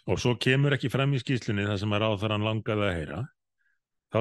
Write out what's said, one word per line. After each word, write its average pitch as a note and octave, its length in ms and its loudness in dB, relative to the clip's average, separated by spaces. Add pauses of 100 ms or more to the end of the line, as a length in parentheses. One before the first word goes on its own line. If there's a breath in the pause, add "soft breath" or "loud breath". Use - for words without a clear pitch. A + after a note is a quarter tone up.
Og - 140 0
svo B2 160 2
kemur C#3 360 2
ekki B2+ 180 -2
fram C#3 220 2
í C3+ 80 0
skýrslunni G#2+ 440 -2
það G2+ 160 0
sem G#2+ 120 -2
að G#2 120 2
ráðherrann G#2+ 400 0
langaði G#2+ 400 0
að F#2 120 0
heyra. D#2 240 -6 (920)
Þá A2 80 2